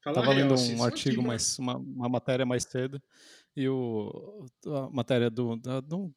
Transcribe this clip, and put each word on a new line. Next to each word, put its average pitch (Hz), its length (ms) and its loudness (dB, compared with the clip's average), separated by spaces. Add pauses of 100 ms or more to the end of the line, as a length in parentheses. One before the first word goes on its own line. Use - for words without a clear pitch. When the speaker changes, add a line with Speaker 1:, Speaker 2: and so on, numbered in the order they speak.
Speaker 1:
Fala 147 180 2
Speaker 2:
Tava 120 120 4
Speaker 1:
real, 135 40 6 (100)
Speaker 2:
lendo 135 60 6
Speaker 1:
assim, 123 220 2
Speaker 2:
um - 20 -4
Speaker 1:
só 120 80 2
Speaker 2:
artigo 120 240 0
Speaker 1:
assim 120 100 2
pra 123 80 0
Speaker 2:
mais, 113 320 -2
uma, 127 180 -2
uma 131 300 -6
matéria 127 380 0
mais 123 180 0
cedo, 135 380 -6 (520)
e 135 140 0
o, 131 760 -4 (220)
a 135 220 -4
matéria 120 400 2
do, 117 280 -2
da, 127 240 -4
de 147 140 -8
um, 185 220 -6